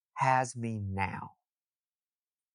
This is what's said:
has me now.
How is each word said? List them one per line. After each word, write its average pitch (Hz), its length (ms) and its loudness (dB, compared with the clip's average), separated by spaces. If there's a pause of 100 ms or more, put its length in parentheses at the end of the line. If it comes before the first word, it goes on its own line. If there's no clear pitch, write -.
(160)
has 131 380 4
me 113 320 -4
now. 95 460 -4 (1200)